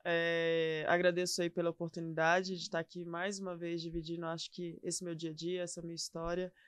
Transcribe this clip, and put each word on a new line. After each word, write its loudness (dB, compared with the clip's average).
É, 2
agradeço 4
aí 4
pela 2
oportunidade 2
de -8
estar -2
aqui -8
mais -4
uma -6
vez -4
dividindo, -4
acho -6
que, -8
esse -4
meu -4
dia -4
a -8
dia, -4
essa -6
minha -8
história. -2